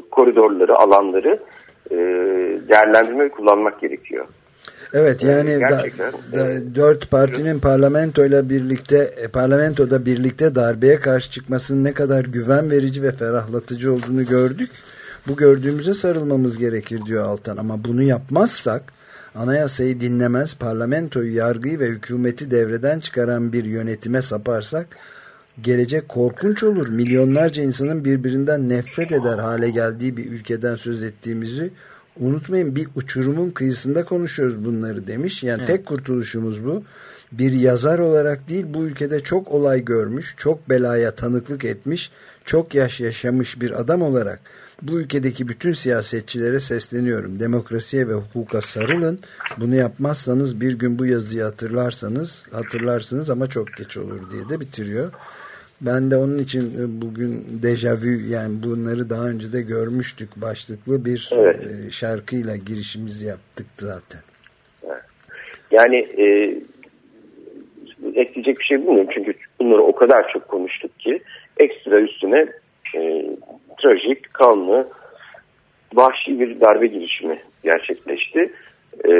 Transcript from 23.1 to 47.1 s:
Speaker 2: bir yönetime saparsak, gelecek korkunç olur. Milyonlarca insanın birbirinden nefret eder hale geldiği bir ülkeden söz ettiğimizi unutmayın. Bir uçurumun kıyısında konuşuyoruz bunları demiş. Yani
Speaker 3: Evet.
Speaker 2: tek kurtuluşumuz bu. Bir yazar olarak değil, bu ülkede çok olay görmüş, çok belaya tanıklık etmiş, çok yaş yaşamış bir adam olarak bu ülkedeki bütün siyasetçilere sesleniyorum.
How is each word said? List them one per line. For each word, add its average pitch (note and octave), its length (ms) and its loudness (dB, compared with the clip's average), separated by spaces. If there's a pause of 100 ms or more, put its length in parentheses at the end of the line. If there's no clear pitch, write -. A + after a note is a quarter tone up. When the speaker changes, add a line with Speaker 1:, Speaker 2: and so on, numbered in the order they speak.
Speaker 2:
bir A#2+ 120 -2
yönetime A2+ 560 -4
saparsak, A#2+ 760 -6 (640)
gelecek B2 480 0
korkunç F#3+ 540 0
olur. F#3+ 260 0
Milyonlarca C3 720 2
insanın C#3 420 -2
birbirinden C3+ 640 0
nefret B2+ 420 -4
eder A#2+ 260 0
hale A#2 320 -2
geldiği A#2 480 -2
bir A#2 140 -10
ülkeden A#2 440 -4
söz A2+ 280 -8
ettiğimizi A2+ 680 -8 (480)
unutmayın. D3+ 560 -2
Bir D3+ 200 -4
uçurumun C#3 540 -2
kıyısında C3+ 560 -4
konuşuyoruz C3+ 600 -4
bunları A2 420 -6
demiş. C#3+ 360 -8
Yani A#2+ 160 -2
Speaker 3:
Evet. B2 80 -6
Speaker 2:
tek F#3+ 180 0
kurtuluşumuz A#2 800 -6
bu. F#3 180 -4 (480)
Bir B2+ 220 0
yazar B2+ 460 4
olarak D3+ 500 2
değil, F3+ 200 -4
bu D#3 140 -4
ülkede D3 360 -4
çok F3+ 320 -4
olay C#3 340 2
görmüş, A#2 520 -2
çok D#3 320 -2
belaya A#2+ 460 2
tanıklık B2 500 -4
etmiş, B2+ 460 -6 (340)
çok D#3+ 300 0
yaş C3 240 0
yaşamış B2 640 -2
bir A#2+ 180 -4
adam D#3 220 0
olarak A#2+ 380 0 (420)
bu D#3+ 180 -4
ülkedeki C3+ 480 -4
bütün E3 260 -2
siyasetçilere A#2+ 840 -2
sesleniyorum. A#2 800 -4